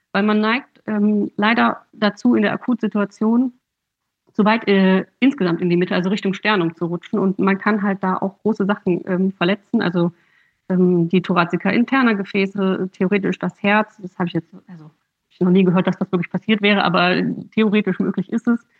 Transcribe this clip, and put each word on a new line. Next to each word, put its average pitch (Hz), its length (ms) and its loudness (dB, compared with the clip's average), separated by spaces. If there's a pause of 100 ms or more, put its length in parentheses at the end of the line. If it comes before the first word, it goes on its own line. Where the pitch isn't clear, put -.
(120)
weil 196 100 0
man 214 180 2
neigt, 226 460 -4
ähm, 208 500 0
leider 233 560 0
dazu, 220 420 0
in 220 80 2
der 202 100 0
Akutsituation 226 1000 -2 (800)
zu 208 120 0
weit, 220 240 2
äh, 190 380 4 (140)
insgesamt 180 400 0
in 175 100 0
die 170 60 2
Mitte, 185 180 0
also 180 160 0
Richtung 196 240 -2
Sternum 190 400 0
zu 175 120 -6
rutschen. 175 320 -6
Und 190 200 0
man 196 200 0
kann 208 240 -2
halt 196 200 -4
da 185 140 -2
auch - 260 -6
große 208 240 -2
Sachen, 190 400 -2
ähm, 190 260 -2
verletzen, 202 500 -2
also, 175 300 0 (560)
ähm, 180 400 2
die 180 140 0
Thoracica 175 480 0
interna 240 420 2
Gefäße, 196 800 -2
theoretisch 190 460 -2
das - 240 -6
Herz. 208 380 0
Das 180 180 -16
habe 180 100 -2
ich - 60 -10
jetzt, 165 180 -6 (160)
also 165 160 -20
hab 156 80 -20 (380)
ich - 100 -10
noch 180 100 2
nie 190 140 6
gehört, 180 220 2
dass 180 120 -2
das - 140 -6
wirklich 175 180 -4
passiert 208 320 -2
wäre, 202 220 2
aber 180 300 2 (380)
theoretisch 214 460 0
möglich 190 320 -4
ist - 180 -4
es. 233 120 0 (200)